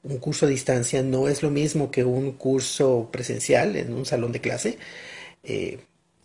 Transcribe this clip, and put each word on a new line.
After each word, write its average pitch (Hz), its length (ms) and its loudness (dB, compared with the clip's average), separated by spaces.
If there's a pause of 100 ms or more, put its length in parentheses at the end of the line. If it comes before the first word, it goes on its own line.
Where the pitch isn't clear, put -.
un 135 140 -6
curso 151 280 0
a 143 40 6
distancia 127 520 0
no 131 260 2
es 143 140 0
lo 151 80 2
mismo 147 400 0
que 123 140 2
un 127 300 0
curso 131 800 2
presencial 123 640 2
en 120 180 -4
un 127 120 -4
salón 120 260 -2
de 120 100 -6
clase. 123 360 -4 (640)
Eh, 101 360 -6 (460)